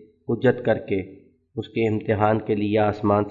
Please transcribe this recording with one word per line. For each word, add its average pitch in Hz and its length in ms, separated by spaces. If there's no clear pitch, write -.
حجت 120 360
کر 110 120
کے 98 120
اس 113 140
کے 113 180
امتحان 107 520
کے 107 160
لیے 104 260
آسمان 104 500